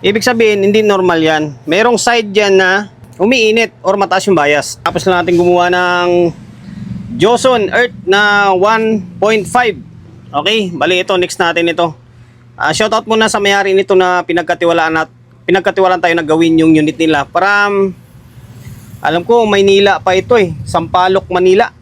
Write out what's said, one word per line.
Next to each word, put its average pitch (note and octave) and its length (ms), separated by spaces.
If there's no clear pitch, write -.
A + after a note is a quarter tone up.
Ibig G3+ 160
sabihin, A3+ 400
hindi G#3 240
normal F3+ 400
yan. D3+ 400
Merong A3 320
side A#3 320
dyan G3 320
na F#3+ 320
umiinit A3 640
or G3 160
mataas F#3 320
yung F#3 80
bias. D3 480
Tapos E3+ 240
na F3+ 160
natin F3 160
gumawa F3 320
ng F3 640
Joson A#3 560
Earth A#3+ 320
na G3+ 480
one G#3+ 480
point G#3 320
five. A3+ 320
Okay, F#3+ 400
bali E3+ 320
ito, F#3 160
next F3+ 240
natin E3+ 240
ito. E3+ 320
Ah, D3 240
shoutout G#3+ 320
muna A3 240
sa G#3+ 80
may-ari G3 320
nito F#3+ 240
na F3+ 240
pinagkatiwalaan E3+ 800
at D#3+ 80
pinagkatiwalaan F#3 560
tayo E3+ 80
na E3 160
gawin D#3+ 320
yung D#3+ 160
unit D3+ 240
nila. D#3 320
From, G3 640
alam E3 240
ko, A#3 240
Maynila G3 560
pa F#3+ 80
ito F#3 240
eh. F#3 160
Sampaloc, F#3 640
Manila. F#3 500